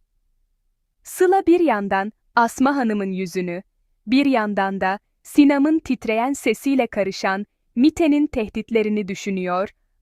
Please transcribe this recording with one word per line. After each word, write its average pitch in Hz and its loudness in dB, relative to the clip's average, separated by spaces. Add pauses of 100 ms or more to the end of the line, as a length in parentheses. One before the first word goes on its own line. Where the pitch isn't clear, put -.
(1040)
Sıla 381 0
bir 349 4
yandan 202 -2 (220)
Asma 262 2
Hanım'ın 208 -2
yüzünü, 180 -6 (440)
bir 262 2
yandan 202 0
da 196 -2 (240)
Sinam'ın 294 4
titreyen 233 -4
sesiyle 262 0
karışan 196 -4 (300)
Mite'nin 294 4
tehditlerini 214 -2
düşünüyor, 185 -4 (320)